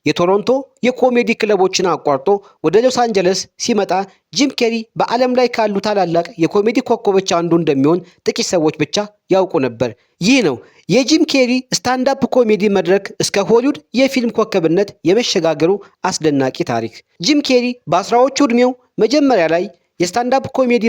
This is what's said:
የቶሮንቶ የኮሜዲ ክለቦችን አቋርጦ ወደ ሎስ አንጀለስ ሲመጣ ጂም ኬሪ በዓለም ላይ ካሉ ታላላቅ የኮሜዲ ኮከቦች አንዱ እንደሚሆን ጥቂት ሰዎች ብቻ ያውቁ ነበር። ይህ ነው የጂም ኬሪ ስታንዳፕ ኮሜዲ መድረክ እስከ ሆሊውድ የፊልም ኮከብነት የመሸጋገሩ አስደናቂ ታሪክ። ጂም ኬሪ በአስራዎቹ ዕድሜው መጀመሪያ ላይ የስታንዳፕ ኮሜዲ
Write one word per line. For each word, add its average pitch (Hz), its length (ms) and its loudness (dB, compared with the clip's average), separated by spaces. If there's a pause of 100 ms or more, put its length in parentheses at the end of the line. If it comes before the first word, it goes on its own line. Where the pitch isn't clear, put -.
የቶሮንቶ 180 460 0 (320)
የኮሜዲ 240 520 0
ክለቦችን 190 540 0
አቋርጦ 147 400 -2 (340)
ወደ 160 160 0
ሎስ 254 200 2
አንጀለስ 190 440 0 (160)
ሲመጣ 202 340 -2 (400)
ጂም 254 200 0
ኬሪ 233 220 -2 (220)
በዓለም 247 380 0
ላይ 247 140 2
ካሉ 220 320 -2
ታላላቅ 175 460 0 (120)
የኮሜዲ 208 420 0
ኮከቦች 196 520 0
አንዱ 170 220 0
እንደሚሆን 156 480 2 (200)
ጥቂት - 260 -4
ሰዎች 156 280 0
ብቻ - 200 -4 (340)
ያውቁ 185 280 2
ነበር። 120 320 -2 (300)
ይህ 240 220 4
ነው 143 140 0 (320)
የጂም 277 360 2
ኬሪ 254 280 0 (200)
ስታንዳፕ 262 560 -2
ኮሜዲ 214 400 2
መድረክ 196 380 0 (120)
እስከ - 260 -2
ሆሊውድ 233 340 2 (160)
የፊልም 247 360 0
ኮከብነት 196 580 0 (160)
የመሸጋገሩ 165 680 0 (340)
አስደናቂ 147 600 -2
ታሪክ። 113 300 -4 (260)
ጂም 285 220 0
ኬሪ 247 240 0 (200)
በአስራዎቹ 240 560 0
ዕድሜው 247 280 2 (280)
መጀመሪያ 226 480 2
ላይ 170 180 0 (360)
የስታንዳፕ 240 500 -2
ኮሜዲ 240 380 0